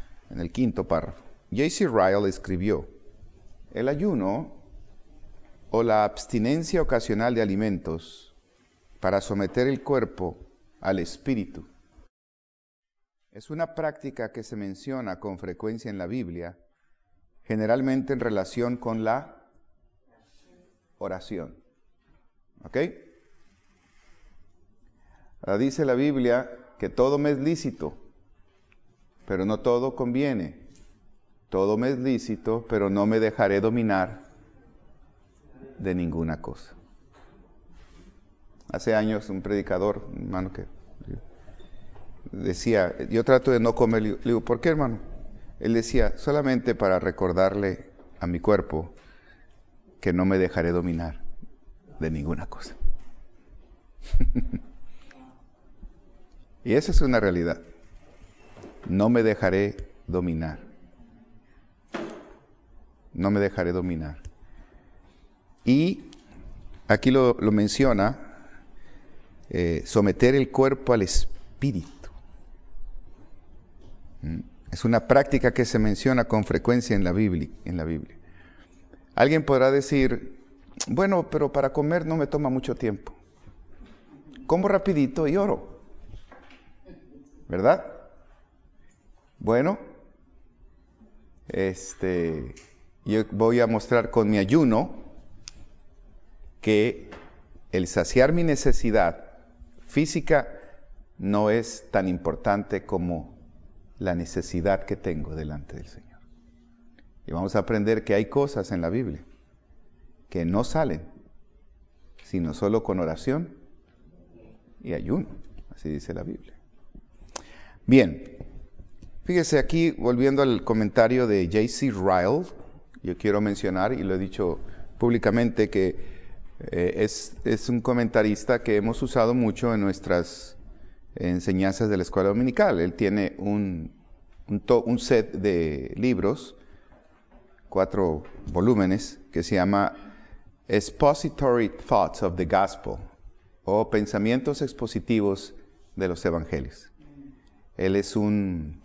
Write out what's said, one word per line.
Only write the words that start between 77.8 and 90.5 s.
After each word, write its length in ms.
Biblia. 320
Alguien 300
podrá 260
decir, 680
"Bueno, 400
pero 240
para 220
comer 320
no 100
me 100
toma 220
mucho 260
tiempo. 400
Como 200
rapidito 640
y 80
oro". 380
¿Verdad? 380
Bueno, 400